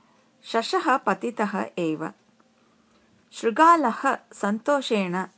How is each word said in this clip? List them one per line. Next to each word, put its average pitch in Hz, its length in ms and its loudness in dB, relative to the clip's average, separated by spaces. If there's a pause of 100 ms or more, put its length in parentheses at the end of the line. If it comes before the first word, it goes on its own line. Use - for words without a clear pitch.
(440)
शशः 262 540 0
पतितः 208 680 -4 (120)
एव। 160 340 -4 (1200)
शृगालः 269 840 2 (160)
सन्तोषेण 208 920 -2 (140)